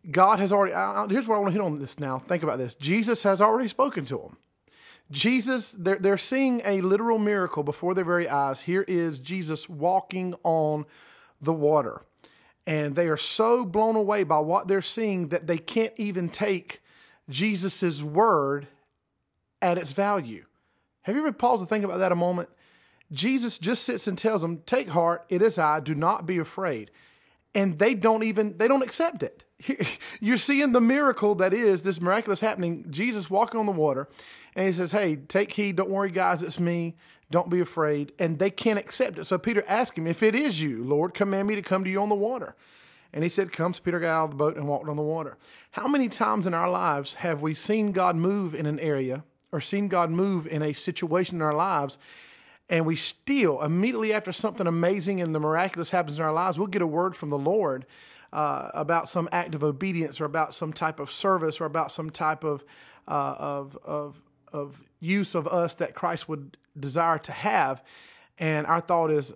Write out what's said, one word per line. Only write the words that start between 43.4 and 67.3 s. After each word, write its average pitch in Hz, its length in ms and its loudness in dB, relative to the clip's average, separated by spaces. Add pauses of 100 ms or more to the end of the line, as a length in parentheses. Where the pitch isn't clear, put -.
"Come." 175 240 -2
So - 80 -12
Peter 175 160 -2
got 165 160 0
out 160 100 2
of 156 60 -2
the 143 60 -10
boat 151 200 2
and 143 120 -4
walked 147 200 -2
on 147 80 -4
the 151 60 -2
water. 151 360 -4 (340)
How 240 160 -4
many 277 200 2
times 214 380 0
in 180 80 0
our 170 160 0
lives 165 440 0
have 160 260 -4
we 156 140 -2
seen 208 380 0
God 180 220 2
move 180 400 0
in 156 120 -4
an 151 120 -2
area 139 460 -2 (260)
or 160 100 -4
seen 202 280 -2
God 175 220 2
move 175 360 0
in 156 160 -2
a 151 100 0
situation 175 640 -2
in 160 60 -2
our 151 120 2
lives, 151 440 0 (720)
and 165 180 2
we 165 100 0
still, 185 640 0
immediately 214 500 0
after 214 180 -2
something 196 360 -2
amazing 175 540 0
and 160 140 -2
the 156 60 0
miraculous 165 500 0
happens 156 280 0
in 160 60 -2
our 156 80 0
lives, 170 260 0
we'll 185 100 -2
get 190 140 -2
a 170 40 2
word 170 300 0
from 151 140 -8
the 143 80 -2
Lord, 143 480 0 (440)
uh, 143 440 -2
about 165 340 0
some 170 240 -2
act 170 220 -2
of 139 80 -4
obedience 151 580 -2
or 156 60 -4
about 151 280 -2
some 156 160 -6
type 156 300 -4
of 143 100 -8
service 165 520 0
or - 20 -2
about 151 260 -2
some 156 200 -8
type 156 340 -2
of, 147 180 -4 (440)
uh, 139 320 -4
of, 143 460 -8
of, 147 360 -8 (320)
of 143 300 -10 (180)
use 185 340 -2
of 160 120 -2
us 170 280 0
that - 200 -4
Christ 170 340 -4
would 143 300 -10 (200)
desire 156 420 0
to - 120 -14